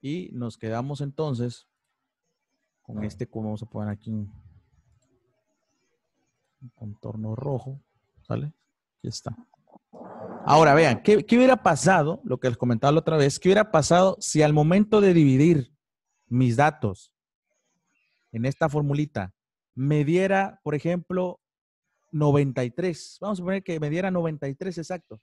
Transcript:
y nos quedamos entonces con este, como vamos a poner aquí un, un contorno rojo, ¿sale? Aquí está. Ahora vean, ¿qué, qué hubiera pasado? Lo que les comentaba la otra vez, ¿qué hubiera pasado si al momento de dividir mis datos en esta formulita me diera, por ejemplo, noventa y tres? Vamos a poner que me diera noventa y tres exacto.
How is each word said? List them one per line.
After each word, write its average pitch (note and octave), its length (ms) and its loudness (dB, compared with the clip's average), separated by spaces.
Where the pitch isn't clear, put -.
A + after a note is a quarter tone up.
y D#3+ 320 -10
nos A#2+ 240 -10
quedamos B2 440 -8
entonces C3+ 680 -6
con G#2+ 200 -12
este, G#2+ 240 -10
como A2 180 -10
vamos G#2+ 180 -8
a - 20 -14
poner G#2+ 240 -10
aquí G#2 220 -12
un, G#2 200 -10
un B2+ 140 -20
contorno A2 600 -10
rojo, C3+ 460 -8
¿sale? B2+ 320 -8
Aquí - 80 -12
está. - 280 -10
Ahora D3 300 6
vean, D3+ 260 4
¿qué, G#3 240 4
qué A#3 120 2
hubiera B3+ 260 4
pasado? E3+ 600 2
Lo D3 160 -6
que C3 100 0
les A#2 80 -6
comentaba B2 340 0
la D#3 80 4
otra D#3+ 180 -2
vez, C#3 220 2
¿qué F3+ 100 2
hubiera G3+ 220 2
pasado F3 480 4
si - 240 0
al D3+ 100 4
momento G3 480 4
de F#3+ 140 6
dividir C#3+ 580 4
mis A#2+ 280 2
datos C#3 560 0
en A2+ 140 -6
esta C#3+ 240 -2
formulita C#3+ 640 -4
me C#3+ 320 0
diera, F#3+ 580 -2
por D3+ 120 -4
ejemplo, F3+ 680 -6
noventa C#3+ 520 0
y B2 60 -4
tres? E3+ 500 -8
Vamos G3 200 -8
a F3+ 40 -10
poner F#3+ 200 -6
que E3 160 -8
me D3+ 100 -4
diera F#3 220 -4
noventa D#3+ 360 -4
y C#3 60 -6
tres F3+ 240 -10
exacto. D#3+ 460 -14